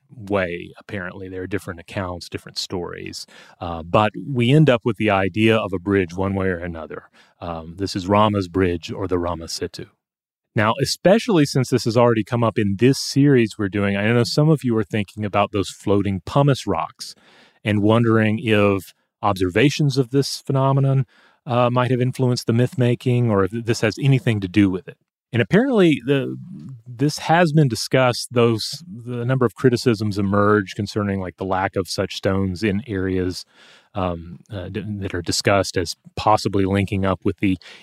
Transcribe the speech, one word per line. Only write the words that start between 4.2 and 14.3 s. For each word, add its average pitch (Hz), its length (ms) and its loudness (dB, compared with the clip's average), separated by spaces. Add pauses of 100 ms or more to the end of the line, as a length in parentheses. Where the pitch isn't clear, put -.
we 120 240 0
end 147 200 6
up 120 160 4
with 117 100 -2
the 107 140 0
idea 98 480 2
of 101 160 -4
a 92 40 -2
bridge 92 360 0
one 95 200 -2
way 95 120 -2
or 92 100 -2
another. 82 540 -12 (320)
Um, 82 340 -10
this 95 180 -6
is 92 120 -6
Rama's 101 420 2
bridge 87 420 -2
or 104 160 -8
the 90 120 0
Rama 85 300 -6
Setu. - 420 -10 (680)
Now, 107 240 2
especially 175 640 2
since 135 240 -2
this 123 160 0
has 117 140 0
already 120 260 4
come 120 180 -2
up 110 160 0
in 101 200 0
this 131 200 4
series 135 600 2
we're 104 100 -2
doing, 101 300 -2
I 104 80 0
know 120 180 4
some 151 240 2